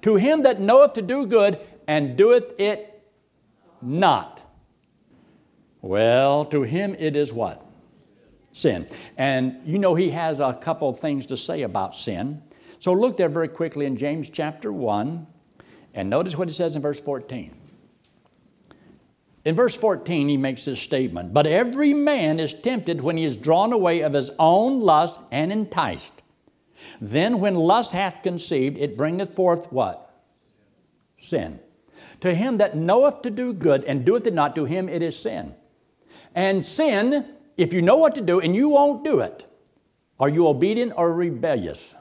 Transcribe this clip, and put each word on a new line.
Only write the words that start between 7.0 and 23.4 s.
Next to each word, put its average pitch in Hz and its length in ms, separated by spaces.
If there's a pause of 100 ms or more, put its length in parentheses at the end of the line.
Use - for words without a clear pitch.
is 143 160
what? 113 320 (880)
Sin. 104 340 (320)
And 131 460
you 165 140
know 190 160
he 175 160
has 160 300
a 127 140
couple 156 380
things 143 340
to 131 100
say 156 260
about 95 320
sin. 120 480 (360)
So 180 140
look 208 240
there 180 120
very 160 200
quickly 151 380
in 135 100
James 143 340
chapter 156 420
one, 139 540 (680)
and 98 140
notice 156 280
what 175 120
he 151 60
says 160 220
in 143 60
verse 143 180
fourteen. 131 520 (1900)
In 156 100
verse 233 200
fourteen, 170 540
he 143 80
makes 135 300
this 131 140
statement, 90 520
"But 156 140
every 247 480
man 175 440
is 151 140
tempted 170 480
when 160 160
he 160 80
is 131 140
drawn 165 340